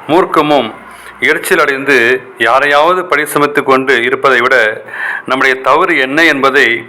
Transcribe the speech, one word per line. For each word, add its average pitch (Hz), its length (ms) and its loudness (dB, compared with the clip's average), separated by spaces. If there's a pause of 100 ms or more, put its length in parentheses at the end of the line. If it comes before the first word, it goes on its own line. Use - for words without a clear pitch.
மூர்க்கமும் 151 680 0 (460)
எரிச்சல் 160 400 0
அடைந்து 135 640 0 (160)
யாரையாவது 143 680 2
பழி 143 180 -2
சுமத்து 143 400 -2
கொண்டு 131 400 2
இருப்பதை 131 380 0
விட 117 420 0 (440)
நம்முடைய 131 340 -2
தவறு 156 380 0
என்ன 139 260 0
என்பதை 131 640 0